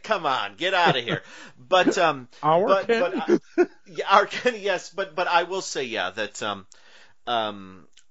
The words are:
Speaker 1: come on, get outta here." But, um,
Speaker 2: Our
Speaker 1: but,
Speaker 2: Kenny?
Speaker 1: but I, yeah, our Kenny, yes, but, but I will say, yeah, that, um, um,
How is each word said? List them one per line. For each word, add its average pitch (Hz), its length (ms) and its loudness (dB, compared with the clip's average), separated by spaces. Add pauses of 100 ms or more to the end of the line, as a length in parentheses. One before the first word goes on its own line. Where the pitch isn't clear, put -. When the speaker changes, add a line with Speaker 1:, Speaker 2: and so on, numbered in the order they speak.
Speaker 1:
come 190 220 -2
on, 113 280 -2
get 170 200 -4
outta 160 260 4
here." 117 220 -4 (360)
But, 180 400 2
um, 147 300 0 (120)
Speaker 2:
Our 165 280 4
Speaker 1:
but, 196 180 2
Speaker 2:
Kenny? 233 140 2
Speaker 1:
but - 400 0 (180)
I, 349 80 4 (220)
yeah, - 200 -10
our 202 180 6
Kenny, 233 340 -4
yes, 185 300 -4
but, 185 260 -8
but 180 100 0
I 175 160 4
will 180 180 -6
say, 160 260 -8
yeah, 101 240 -4
that, 104 300 -8
um, 101 260 -6 (600)
um, 101 600 -6 (220)